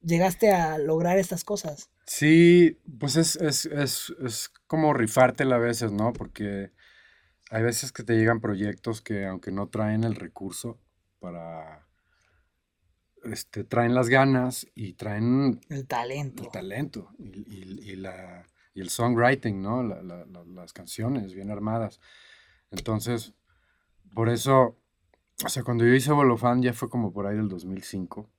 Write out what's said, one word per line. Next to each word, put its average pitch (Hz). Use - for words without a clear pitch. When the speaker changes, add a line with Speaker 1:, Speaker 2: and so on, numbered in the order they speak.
Speaker 1:
llegaste 180
a 165
lograr 165
estas 180
cosas. -
Speaker 2:
Sí, 165
pues 143
es, 165
es, 156
es, 143
es 113
como 156
rifártela 127
a -
veces, 117
¿no? 110
Porque 101
hay 110
veces 120
que -
te 113
llegan 113
proyectos 107
que, 101
aunque 95
no 98
traen 107
el 110
recurso 95
para, 82
este, 110
traen 120
las 123
ganas 131
y 98
traen 120
Speaker 1:
El 139
talento. 127
Speaker 2:
el 120
talento 104
y, -
y, 98
y 95
la, 92
y 95
el 90
songwriting, 120
¿no? 117
La, 101
la, 87
la, 87
las 87
canciones 110
bien 98
armadas. 107
Entonces, 113
por 113
eso, 123
o -
sea, 127
cuando 117
yo 120
hice 135
Bolofán 123
ya 123
fue 120
como 113
por 98
ahí 104
del 107
dos 90
mil 95
cinco 98